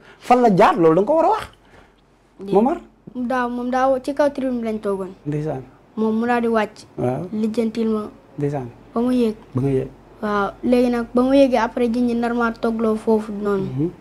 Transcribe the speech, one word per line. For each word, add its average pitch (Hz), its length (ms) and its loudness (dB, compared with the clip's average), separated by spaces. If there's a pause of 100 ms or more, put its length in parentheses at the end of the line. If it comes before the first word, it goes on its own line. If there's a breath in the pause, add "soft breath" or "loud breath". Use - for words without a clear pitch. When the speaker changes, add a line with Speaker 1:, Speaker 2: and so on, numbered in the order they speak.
(200 soft breath)
Speaker 1:
Fan 247 220 4
la 240 140 6
jaar? 262 220 6
Loolu 160 180 6
da 185 60 4
nga 208 60 -2
ko 294 80 2
war 320 100 2
a 381 40 2
wax. - 180 -2 (920 soft breath)
Speaker 2:
Di- 196 140 -6
Speaker 1:
Momar? 254 240 2 (380)
Speaker 2:
Mu 247 100 -6
daaw, 247 240 -4
moom 247 220 -6
daaw 262 320 2
ci 285 100 -4
kaw 294 180 2
tribune 254 300 -4
bi 226 60 -6
lañ 220 120 -4
toogoon. 190 300 -4 (160)
Speaker 1:
Ndeysaan. 147 380 -4 (340)
Speaker 2:
Moom 220 220 0
mu 233 80 -2
daal 240 140 0
di 233 60 0
wàcc. 214 380 -2 (120)
Speaker 1:
Waaw. 131 260 -2 (100)
Speaker 2:
Lijjantil 220 560 -2
ma. 214 200 -4 (280)
Speaker 1:
Ndeysaan. 143 320 -4 (240)
Speaker 2:
Ba 233 80 0
mu 247 100 0
yéeg. 233 240 0 (200)
Speaker 1:
Ba 123 60 0
nga 139 100 0
yéeg. 131 180 0 (320)
Speaker 2:
Waaw. 196 300 -2 (120)
Léegi 247 280 2
nag, 233 220 -4
ba 247 100 2
mu 262 100 2
yéegee, 269 240 6
après, 240 340 0
ji 247 100 -2
ñi 240 120 0
nar 233 220 -2
maa 233 160 0
toogloo 226 440 -2
foofu 220 380 0
noonu. 202 300 -2
Speaker 1:
Mhm. 139 260 -2 (120)